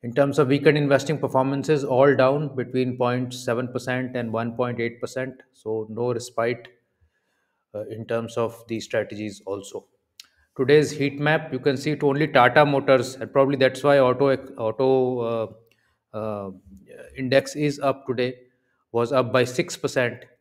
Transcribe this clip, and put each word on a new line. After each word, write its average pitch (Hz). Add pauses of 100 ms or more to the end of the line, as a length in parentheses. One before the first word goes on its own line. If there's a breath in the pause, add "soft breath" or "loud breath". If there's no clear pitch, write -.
In 120
terms 139
of 135
weekend 143
investing 143
performances, 135
all 135
down 135
between 127
point 127
seven 123
percent 127
and 117
one 117
point 123
eight 117
percent, 131 (100)
so 110
no 120
respite, 117 (1040)
uh, 107
in 107
terms 117
of 113
the 113
strategies 104
also. 98 (720 loud breath)
Today's 143
heat 139
map, 151
you 127
can 131
see 151
it 147
only 143
Tata 135
Motors, 135
and 107
probably 139
that's 131
why 143
auto, 131 (220)
auto, 127 (920)
uh, 110
uh, 104 (680)
index 135
is 147
up 135
today, 127 (560)
was 117
up 127
by 127
six 170
percent 120 (160)